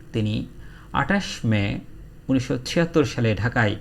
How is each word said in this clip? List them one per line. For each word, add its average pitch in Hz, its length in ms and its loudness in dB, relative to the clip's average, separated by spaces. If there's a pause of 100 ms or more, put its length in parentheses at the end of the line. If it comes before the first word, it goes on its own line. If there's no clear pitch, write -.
(120)
তিনি 110 340 0 (460)
আঠাশ 180 320 2 (200)
মে 107 340 2 (500)
উনিশশো 131 360 2
ছিয়াত্তর 165 400 4
সালে 113 300 2
ঢাকায় 104 460 2